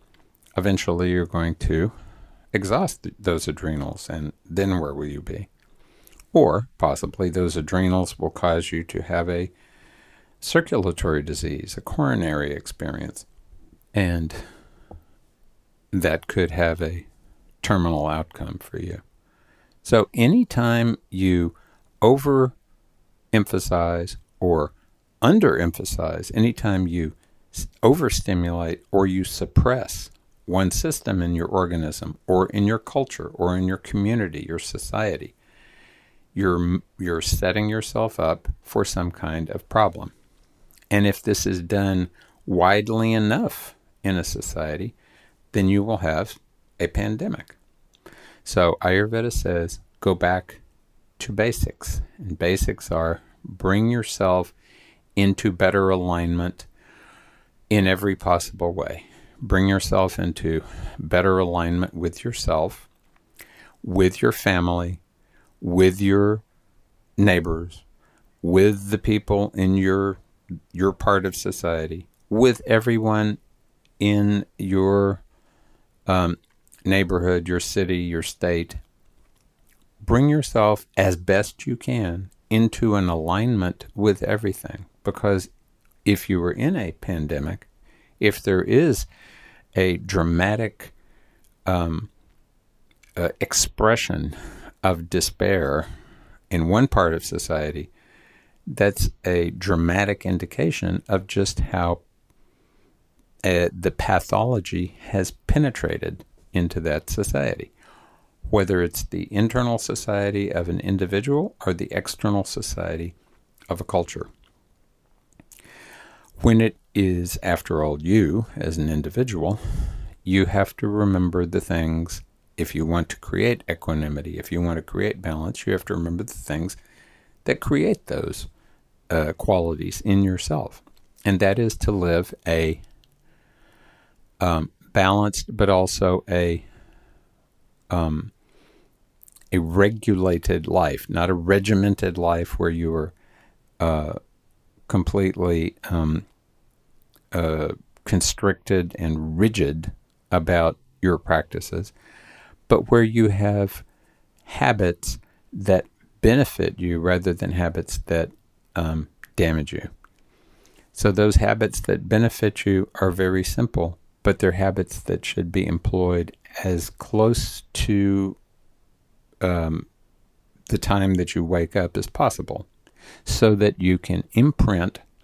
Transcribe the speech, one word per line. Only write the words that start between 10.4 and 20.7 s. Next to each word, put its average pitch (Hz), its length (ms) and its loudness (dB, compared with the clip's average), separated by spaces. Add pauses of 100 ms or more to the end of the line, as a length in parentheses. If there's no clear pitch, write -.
circulatory 90 840 0
disease, 73 540 -8
a - 40 -12
coronary 82 720 -2
experience, 73 720 -10 (680)
and 85 400 0 (1600)
that 82 340 0
could 90 240 0
have 82 320 0
a 85 240 -6 (560)
terminal 82 460 2
outcome - 500 -6
for - 220 -14
you. - 200 -10 (800)
So - 320 4
anytime 120 840 2 (120)